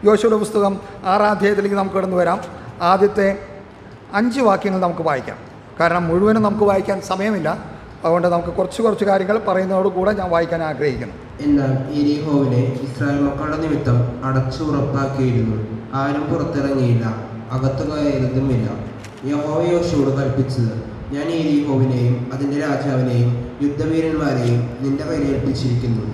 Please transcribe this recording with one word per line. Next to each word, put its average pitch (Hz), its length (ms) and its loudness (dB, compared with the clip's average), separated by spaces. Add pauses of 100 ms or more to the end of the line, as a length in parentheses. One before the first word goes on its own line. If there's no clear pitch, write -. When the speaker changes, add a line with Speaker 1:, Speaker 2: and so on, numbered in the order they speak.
Speaker 1:
യോശുവയുടെ 214 360 4
പുസ്തകം 208 300 0 (380)
ആറാം 208 240 4
അധ്യായത്തിലേക്ക് 202 460 2
നമുക്ക് 196 180 -2
കടന്നു 185 220 0
വരാം. 175 200 2 (500)
ആദ്യത്തെ 196 360 4 (920)
അഞ്ച് 240 280 0
വാക്യങ്ങൾ 190 380 2
നമുക്ക് 165 240 -2
വായിക്കാം, 127 280 -4 (420)
കാരണം 170 300 2
മുഴുവനും 208 380 4
നമുക്ക് 208 240 2
വായിക്കാൻ 196 300 0 (100)
സമയമില്ല. 190 380 -2 (540)
അതുകൊണ്ട് 170 300 4
നമുക്ക് 170 240 0
കുറച്ച് 202 280 -2
കുറച്ച് 208 260 2
കാര്യങ്ങൾ 196 260 2 (100)
പറയുന്നതോട് 190 480 2
കൂടെ 180 240 2
ഞാൻ 185 140 -4
വായിക്കാൻ 165 280 2 (100)
ആഗ്രഹിക്കുന്നു. 123 440 -2 (300)
Speaker 2:
എന്നാൽ 139 260 4 (280)
എരിഹോവിനെ 143 600 2 (240)
ഇസ്രായേൽ 143 420 -2
മക്കളുടെ 151 360 -4
നിമിത്തം 131 340 0 (300)
അടച്ചു 131 360 -2
ഉറപ്പാക്കിയിരുന്നു. 135 920 0 (460)
ആരും 147 280 -2
പുറത്തിറങ്ങിയില്ല, 135 760 0 (500)
അകത്തു 131 340 0
കയറുന്നുമില്ല. 131 760 0 (640)
യഹോവ 147 280 -2 (140)
യോശുവയോട് 147 460 2
കൽപ്പിച്ചത്, 123 540 0 (420)
"ഞാൻ 151 120 -4 (140)
എരിഹോവിനെയും 127 720 2 (180)
അതിൻ്റെ 139 320 -2
രാജാവിനെയും 127 680 0 (320)
യുദ്ധവീരന്മാരെയും 147 1000 0 (220)
നിന്റെ 139 260 -2
കയ്യിൽ 139 240 -2
ഏൽപ്പിച്ചിരിക്കുന്നു. 120 800 0